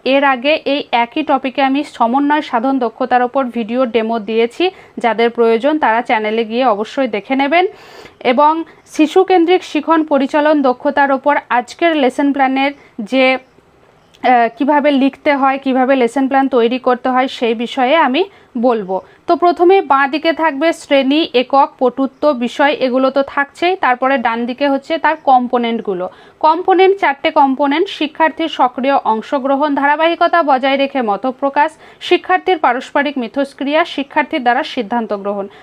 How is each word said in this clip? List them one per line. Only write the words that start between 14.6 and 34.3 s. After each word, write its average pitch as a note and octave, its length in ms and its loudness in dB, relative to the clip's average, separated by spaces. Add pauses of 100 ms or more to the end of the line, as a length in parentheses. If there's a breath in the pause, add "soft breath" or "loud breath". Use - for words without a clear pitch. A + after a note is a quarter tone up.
লিখতে C#4 440 0
হয়, C4+ 240 0
কিভাবে C4 380 0
লেসন C4 320 0
প্ল্যান C4+ 200 0
তৈরি A#3+ 300 0
করতে B3 300 -2
হয় B3+ 200 0
সেই A#3+ 260 -2
বিষয়ে B3 420 -2
আমি D4+ 280 2 (340 soft breath)
বলবো। A3 420 -2 (260 soft breath)
তো E4+ 100 2
প্রথমে F4 440 4
বাঁ C#4 280 2
দিকে D#4 240 -2
থাকবে D#4+ 400 0
শ্রেণী, C#4+ 600 0
একক, C#4 440 2
পটুত্ব, C4+ 540 0
বিষয়, B3+ 400 0
এগুলো C4 380 0
তো C#4 120 0
থাকছেই। D4 540 -2
তারপরে C4 420 0
ডান A#3 280 -2
দিকে B3+ 220 -2
হচ্ছে C#4 300 -2
তার D#4 180 0
কম্পোনেন্টগুলো। A#3 920 0 (300 loud breath)
কম্পোনেন্ট, F#4 600 2
চারটে D#4 320 -2
কম্পোনেন্ট, D4 580 0
শিক্ষার্থীর D#4 600 -2
সক্রিয় C4+ 480 0
অংশগ্রহণ, C4+ 800 -2
ধারাবাহিকতা E4 680 0
বজায় C#4 340 0
রেখে C#4 260 -2
মতপ্রকাশ, C4+ 720 -2 (280 loud breath)
শিক্ষার্থীর F4+ 580 0
পারস্পরিক C#4 600 -2
মিথস্ক্রিয়া, C#4 680 -4
শিক্ষার্থীর D4 580 -4